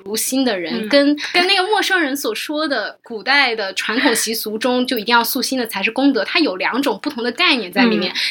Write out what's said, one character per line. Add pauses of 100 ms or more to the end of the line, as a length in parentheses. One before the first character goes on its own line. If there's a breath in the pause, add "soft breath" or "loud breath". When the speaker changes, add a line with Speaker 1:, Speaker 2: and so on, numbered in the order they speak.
Speaker 1:
如
新
的
人，
Speaker 2:
嗯。
Speaker 1:
跟， (160 loud breath)
跟
那
个
陌
生
人
所
说
的
古
代
的
传
统
习
俗
中
就
一
定
要
塑
心
的
才
是
功
德，
它
有
两
种
不
同
的
概
念
在
里
面。
Speaker 2:
嗯。 (140 loud breath)